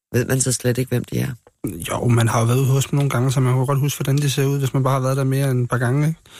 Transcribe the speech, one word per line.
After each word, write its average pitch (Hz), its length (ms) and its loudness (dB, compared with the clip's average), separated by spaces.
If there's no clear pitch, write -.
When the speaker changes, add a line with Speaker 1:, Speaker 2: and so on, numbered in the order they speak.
Speaker 1:
ved 120 120 0
man 131 160 0
så 131 100 -2
slet 123 260 -2
ikke, 131 120 -4
hvem 123 140 -2
de - 160 -6
er? 131 120 -2
Speaker 2:
Jo, - 180 -2
man 117 200 4
har 120 120 0
jo 113 60 2
været 120 140 2
ude 135 80 2
hos 135 180 2
dem - 120 -2
nogle 143 120 2
gange, 131 220 0
så 135 80 -2
man 127 140 2
kan 131 120 0
godt 139 140 0
huske, 143 240 -2
hvordan 135 140 0
de 147 120 0
ser 135 160 0
ud, 139 140 0
hvis 135 140 -2
man 135 100 2
bare 127 100 2
har 135 60 2
været 131 180 0
der 139 60 0
mere 135 280 0
end 123 120 0
et 120 60 -4
par 123 80 0
gange, 135 300 0
ikke? 160 120 -2